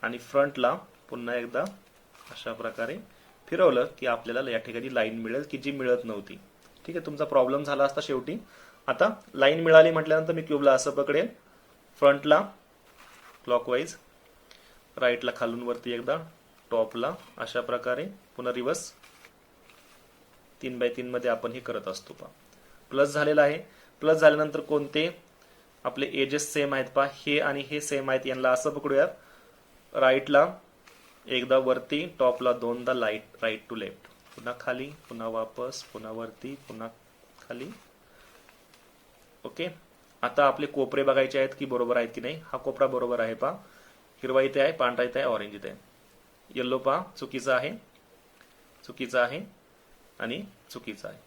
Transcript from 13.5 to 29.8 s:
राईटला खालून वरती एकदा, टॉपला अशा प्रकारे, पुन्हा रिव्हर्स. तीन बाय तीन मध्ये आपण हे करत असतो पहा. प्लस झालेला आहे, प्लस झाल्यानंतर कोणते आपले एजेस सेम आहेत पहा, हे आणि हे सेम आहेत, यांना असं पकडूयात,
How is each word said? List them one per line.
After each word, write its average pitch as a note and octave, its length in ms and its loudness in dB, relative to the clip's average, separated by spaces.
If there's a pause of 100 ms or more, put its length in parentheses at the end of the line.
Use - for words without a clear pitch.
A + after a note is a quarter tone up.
राईटला B2 400 0
खालून A#2+ 260 -4
वरती A#2+ 300 -6
एकदा, B2+ 240 -4 (540)
टॉपला A#2 440 -2 (240)
अशा A#2 220 -4
प्रकारे, B2 440 -2 (320)
पुन्हा B2 160 -4
रिव्हर्स. B2 400 -4 (1700)
तीन B2+ 160 -8
बाय B2 100 0
तीन B2 220 -6
मध्ये B2 200 -2
आपण A#2 220 -4
हे B2+ 80 -12
करत A2+ 280 -8
असतो - 260 -12
पहा. - 140 -20 (600)
प्लस C#3 180 2
झालेला D3+ 340 4
आहे, D3 160 4 (420)
प्लस D#3+ 160 4
झाल्यानंतर D3+ 440 6
कोणते D3+ 600 -2 (640)
आपले C3+ 280 -4
एजेस C#3 400 -2
सेम C#3+ 220 0
आहेत C3 160 -2
पहा, C#3 220 2
हे D3 280 -2
आणि C#3+ 200 -2
हे C#3+ 200 -6
सेम C3+ 300 -4
आहेत, C3 160 0
यांना C3 240 0
असं C3+ 200 2
पकडूयात, C#3 380 2 (880)